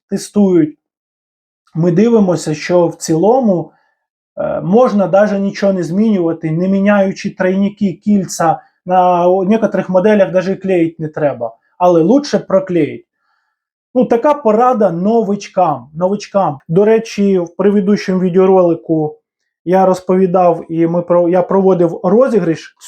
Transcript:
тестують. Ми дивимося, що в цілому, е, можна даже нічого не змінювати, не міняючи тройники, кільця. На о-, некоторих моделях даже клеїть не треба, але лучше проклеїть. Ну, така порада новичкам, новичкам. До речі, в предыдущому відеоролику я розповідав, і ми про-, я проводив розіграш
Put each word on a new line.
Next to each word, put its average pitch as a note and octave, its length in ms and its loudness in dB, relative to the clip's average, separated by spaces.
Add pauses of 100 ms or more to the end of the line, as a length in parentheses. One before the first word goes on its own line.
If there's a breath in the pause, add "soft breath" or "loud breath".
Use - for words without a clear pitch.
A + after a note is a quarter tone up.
(100)
тестують. F#3+ 680 0 (960)
Ми E3+ 180 0
дивимося, F3+ 640 0
що F3 320 0
в E3 80 -6
цілому, F#3+ 760 0 (640 soft breath)
е, - 240 -6
можна G3+ 460 0
даже G3 340 0
нічого G3 320 -2
не F#3 100 -4
змінювати, E3+ 680 -2
не E3+ 180 -2
міняючи G3 600 0
тройники, G3 640 -2
кільця. E3+ 680 -2 (260 loud breath)
На F3+ 420 2
о-, F#3 160 2
некоторих G3 440 -2
моделях F#3 440 2
даже F#3 220 -2
клеїть F3+ 460 -2
не D#3+ 80 -8
треба, C3 480 -6 (220)
але F3+ 240 4
лучше B3 360 0
проклеїть. E3+ 680 -4 (880)
Ну, B3 80 2
така C4+ 300 0
порада A3+ 560 0
новичкам, F3+ 1040 -2
новичкам. F#3 640 -4 (100)
До F3+ 160 2
речі, G#3 540 0
в E3+ 200 -6
предыдущому G3 600 0
відеоролику F3 1000 2 (460)
я F#3 220 2
розповідав, F#3 840 0
і E3 180 0
ми E3+ 160 -2
про-, F3 260 0
я F3+ 140 2
проводив F3+ 600 0
розіграш G3 720 0 (120)